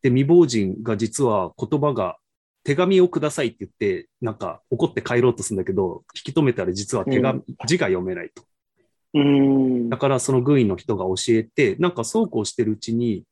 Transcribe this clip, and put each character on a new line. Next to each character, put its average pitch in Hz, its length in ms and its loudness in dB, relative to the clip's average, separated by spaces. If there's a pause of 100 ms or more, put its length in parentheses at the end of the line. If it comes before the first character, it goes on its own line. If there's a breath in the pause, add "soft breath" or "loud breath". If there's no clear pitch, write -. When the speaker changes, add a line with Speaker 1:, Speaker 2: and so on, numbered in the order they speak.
Speaker 1:
で、 135 60 2
未 127 160 4
亡 165 240 6
人 104 340 -2
が 113 140 -2
実 113 260 -2
は 101 340 0
言 - 240 -2
葉 147 140 0
が 92 240 -4 (460)
手 139 120 -2
紙 185 240 4
を 180 80 6
く - 120 -4
だ 151 100 -2
さ 156 120 -4
い 120 60 -2
っ - 20 -2
て - 100 -20
言 95 80 -12
っ - 20 -20
て、 - 380 -4 (120)
な 110 120 -6
ん 101 60 -14
か 87 320 -10
怒 131 160 0
っ - 80 -6
て - 80 -2
帰 120 180 0
ろ 123 100 4
う 117 60 -4
と 104 60 -10
す - 80 -8
る 104 60 -4
ん - 20 -2
だ 92 60 -4
け 95 80 -6
ど、 92 320 -4 (100)
引 - 180 -12
き - 40 -4
止 160 60 2
め 131 100 2
た 95 120 -4
ら 90 80 -2
実 101 240 -6
は 98 80 -2
手 131 160 0
紙、 - 200 0
Speaker 2:
う - 20 -20
ん。 - 20 -20 (220)
Speaker 1:
字 180 120 0
が 113 80 0
読 92 180 -2
め 92 100 -6
な 85 80 -10
い - 80 -14
と。 - 140 -20 (680)
Speaker 2:
う 151 40 2
ー 143 40 4
ん。 135 680 4
Speaker 1:
だ 120 60 -2
か 139 120 0
ら 131 120 2
そ 135 120 -2
の 127 100 4
軍 139 200 4
医 - 20 4
の 98 120 0
人 107 200 -4
が 92 80 -4
教 95 100 -2 (160)
え 113 140 4
て、 - 320 0
な 175 120 0
ん 175 40 -2
か 113 120 -6
そ 226 180 -2
う 190 60 -2
こ 117 120 -4
う 98 60 -4
し - 80 -10
て 117 100 -2
る 110 80 0
う 107 40 -2
ち 113 180 -8
に 113 380 -2